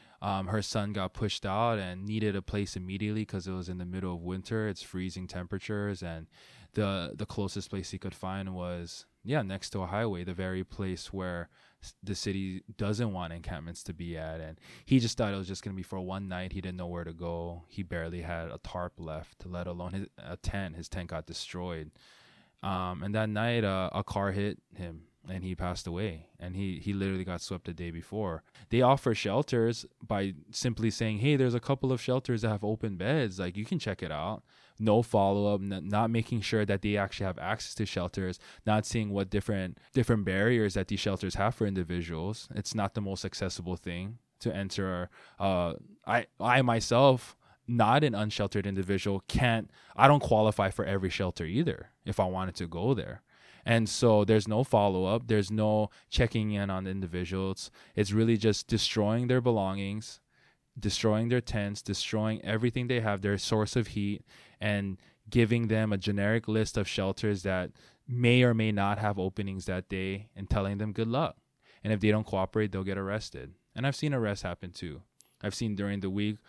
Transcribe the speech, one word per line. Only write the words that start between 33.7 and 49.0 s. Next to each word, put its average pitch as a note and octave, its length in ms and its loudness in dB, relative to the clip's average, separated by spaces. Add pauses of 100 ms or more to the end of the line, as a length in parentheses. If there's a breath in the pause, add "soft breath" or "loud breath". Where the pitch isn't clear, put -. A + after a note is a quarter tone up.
check G2+ 240 -4
it E2 100 -4
out." G2 300 -4 (380 soft breath)
No A2 220 6
follow-up, G2+ 580 4
n-, F#2+ 280 -6
not A2 220 2
making A2+ 300 0
sure G#2+ 260 2
that G2 160 0
they G#2 140 2
actually G2 300 0
have F2+ 120 -4
access - 380 -4
to G#2+ 100 -2
shelters, F#2 540 -4 (260 loud breath)
not A2 180 4
seeing G#2+ 260 0
what G2 200 0
different, G2 480 -2 (140)
different A2+ 320 4
barriers G2+ 500 4
that F#2+ 140 0
these G2 100 -2
shelters F#2+ 380 -2
have G#2 180 2
for A2+ 100 0
individuals. F2 920 -2
It's - 180 -6
not G2+ 200 0
the A2 60 -2
most G2 240 -4
accessible F2+ 520 -4
thing F#2 420 -8 (220)
to G#2+ 120 -2
enter. F#2 580 -4 (280 loud breath)
Uh, F2+ 360 2 (340)
I, A2+ 180 2 (140)
I B2 220 6
myself, B2 720 4 (320 soft breath)
not A#2+ 340 6
an B2+ 140 2
unsheltered G#2 500 0
individual, G2 600 0